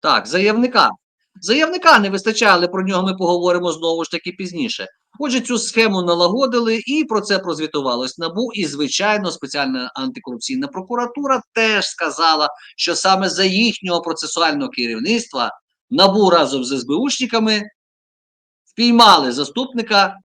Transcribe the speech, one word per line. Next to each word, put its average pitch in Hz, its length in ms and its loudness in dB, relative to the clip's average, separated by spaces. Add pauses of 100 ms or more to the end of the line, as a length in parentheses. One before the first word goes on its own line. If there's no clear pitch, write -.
Так, 123 260 2
заявника. 208 600 2 (520)
Заявника 311 580 4
не 202 100 0
вистачає, 208 420 2
але 175 160 4
про 185 160 -4
нього 190 200 0
ми 190 100 -2
поговоримо 175 580 0
знову 165 320 -2
ж - 80 -8
таки 170 200 -8
пізніше. 165 560 -6 (320)
Отже, 262 200 -2
цю 247 180 -4
схему 202 440 0
налагодили, 226 840 0
і 294 180 0
про 214 180 -2
це 196 180 -2
прозвітувалось 147 760 -4
набу, 175 360 -4
і, 202 120 -4
звичайно, 175 680 -2
Спеціальна 131 640 -6
антикорупційна 131 720 -8
прокуратура 247 760 -4 (120)
теж 220 320 0
сказала, 156 640 0 (280)
що 170 180 -2
саме 190 340 2
за 180 140 -2
їхнього 190 580 0
процесуального 156 680 -2
керівництва 123 840 -4 (380)
набу 190 400 4
разом 139 340 2
з 123 80 -4
С 131 120 -4
Б 139 120 -2
Ушниками 220 680 0 (1000)
впіймали 220 680 6
заступника 202 920 0